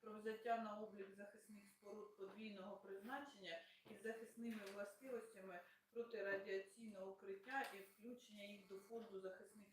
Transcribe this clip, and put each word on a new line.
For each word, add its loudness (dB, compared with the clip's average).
про -2
взяття 6
на 2
облік -2
захисних -10
споруд -8
подвійного -2
призначення -2
із -8
захисними 2
властивостями -2
протирадіаційного 4
укриття 2
і -4
включення -6
їх -8
до -4
фонду -2
захисних -6